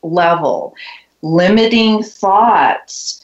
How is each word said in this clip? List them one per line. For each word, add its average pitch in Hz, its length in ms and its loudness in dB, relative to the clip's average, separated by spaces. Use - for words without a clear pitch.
level. 165 720 -2
Limiting 214 800 2
thoughts, - 1200 -2